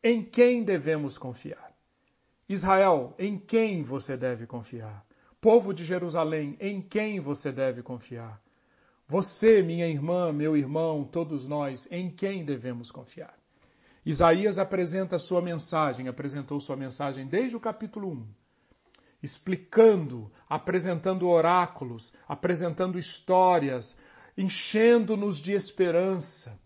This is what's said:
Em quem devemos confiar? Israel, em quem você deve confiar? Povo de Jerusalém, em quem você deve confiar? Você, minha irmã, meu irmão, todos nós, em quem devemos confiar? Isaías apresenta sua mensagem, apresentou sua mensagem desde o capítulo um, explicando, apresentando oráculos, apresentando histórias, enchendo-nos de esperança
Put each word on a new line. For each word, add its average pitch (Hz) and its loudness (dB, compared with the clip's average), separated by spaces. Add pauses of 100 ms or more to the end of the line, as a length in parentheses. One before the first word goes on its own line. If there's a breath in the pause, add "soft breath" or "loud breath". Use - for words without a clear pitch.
Em 233 2
quem 240 4
devemos 151 0
confiar? - -14 (720)
Israel, 190 4
em 196 -4
quem 214 0
você 131 -6
deve 123 -4
confiar? 110 -12 (340 soft breath)
Povo 214 6
de 165 -8
Jerusalém, 156 -2
em 196 -6
quem 208 -4
você 143 -6
deve 123 -4
confiar? 117 -14 (680)
Você, 202 4
minha 170 -2
irmã, 165 -2
meu 151 0
irmão, 151 -2
todos 156 -6
nós, 143 -6
em 180 -6
quem 190 -6
devemos 123 -8
confiar? - -18 (720 soft breath)
Isaías 175 4
apresenta 185 -2
sua 175 -2
mensagem, 151 -2
apresentou 139 -8
sua 139 -8
mensagem 135 -8
desde 226 -2
o 226 -6
capítulo 214 -8
um, 117 -10 (960 soft breath)
explicando, 175 2 (160 soft breath)
apresentando 180 -2
oráculos, 165 2 (140 soft breath)
apresentando 175 -2
histórias, 170 2 (400 loud breath)
enchendo-nos 208 2
de 170 -4
esperança 180 0